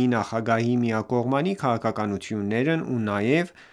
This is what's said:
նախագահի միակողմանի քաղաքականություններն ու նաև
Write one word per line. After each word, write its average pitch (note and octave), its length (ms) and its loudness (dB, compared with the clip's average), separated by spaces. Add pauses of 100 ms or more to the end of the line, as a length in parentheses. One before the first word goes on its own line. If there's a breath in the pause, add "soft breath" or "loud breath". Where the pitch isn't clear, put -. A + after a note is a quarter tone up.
նախագահի A#2 680 0
միակողմանի B2 800 0
քաղաքականություններն A2+ 1300 -2
ու B2 160 -4
նաև A2 520 0 (220 loud breath)